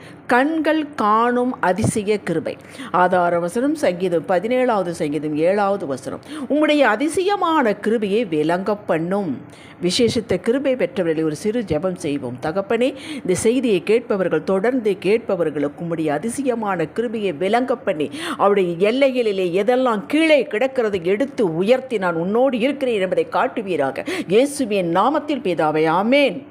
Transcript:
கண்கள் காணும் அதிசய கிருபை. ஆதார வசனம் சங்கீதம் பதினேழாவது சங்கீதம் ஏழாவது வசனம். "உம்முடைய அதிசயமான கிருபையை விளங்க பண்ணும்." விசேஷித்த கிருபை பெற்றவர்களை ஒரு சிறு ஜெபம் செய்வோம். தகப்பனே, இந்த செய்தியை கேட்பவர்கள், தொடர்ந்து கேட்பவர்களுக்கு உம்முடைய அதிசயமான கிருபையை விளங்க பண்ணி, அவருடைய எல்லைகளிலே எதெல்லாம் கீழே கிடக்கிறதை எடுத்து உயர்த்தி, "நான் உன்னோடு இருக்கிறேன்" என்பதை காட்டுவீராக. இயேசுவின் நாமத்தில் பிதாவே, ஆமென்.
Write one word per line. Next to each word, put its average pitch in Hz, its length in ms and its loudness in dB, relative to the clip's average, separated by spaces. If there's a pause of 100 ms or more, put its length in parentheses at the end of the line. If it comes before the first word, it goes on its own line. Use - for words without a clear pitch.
(260)
கண்கள் 302 680 0
காணும் 240 680 2
அதிசய 208 600 0
கிருபை. 160 340 -4 (340)
ஆதார 180 480 4
வசனம் 233 360 -2
சங்கீதம் 180 540 0
பதினேழாவது 220 600 0
சங்கீதம் 151 480 -4
ஏழாவது 196 500 2
வசனம். 131 340 -8 (280)
"உம்முடைய 294 300 2
அதிசயமான 311 1000 2
கிருபையை 220 480 0
விளங்க 175 520 0
பண்ணும்." 175 640 -2 (420)
விசேஷித்த 208 540 0
கிருபை 254 400 0
பெற்றவர்களை 170 480 -2
ஒரு 151 120 -2
சிறு 214 240 -2
ஜெபம் 180 340 -2
செய்வோம். 139 480 -6
தகப்பனே, 226 520 0 (200)
இந்த 185 200 -2
செய்தியை 220 480 2
கேட்பவர்கள், 190 600 0
தொடர்ந்து 208 580 0
கேட்பவர்களுக்கு 165 800 -2
உம்முடைய 165 240 -4
அதிசயமான 208 800 -2
கிருபையை 220 460 -4
விளங்க 226 440 0
பண்ணி, 151 340 -2 (260)
அவருடைய 196 560 4
எல்லைகளிலே 214 720 2
எதெல்லாம் 247 420 2
கீழே 302 440 4
கிடக்கிறதை 214 520 0
எடுத்து 190 520 0
உயர்த்தி, 233 440 2
"நான் 180 160 0
உன்னோடு 220 440 0
இருக்கிறேன்" 254 420 0
என்பதை 180 320 0
காட்டுவீராக. 185 720 -2 (220)
இயேசுவின் 202 680 0
நாமத்தில் 277 460 0
பிதாவே, 160 460 2
ஆமென். 208 640 2